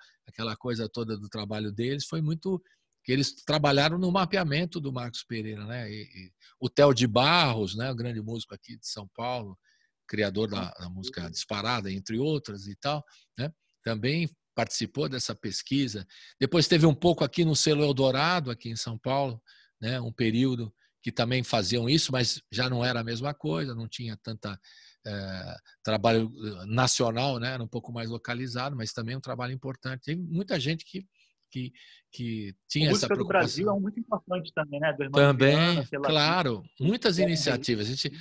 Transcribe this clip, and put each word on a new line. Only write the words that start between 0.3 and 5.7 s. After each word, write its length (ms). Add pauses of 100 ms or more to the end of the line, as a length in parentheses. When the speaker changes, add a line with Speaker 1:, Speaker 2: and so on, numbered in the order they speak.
Speaker 1:
coisa 320
toda 280
do 120
trabalho 420
deles, 340
foi 160
muito, 400 (400)
que 120
eles 200 (120)
trabalharam 520
no 140
mapeamento 680
do 100
Marcos 320
Pereira, 420
né? 240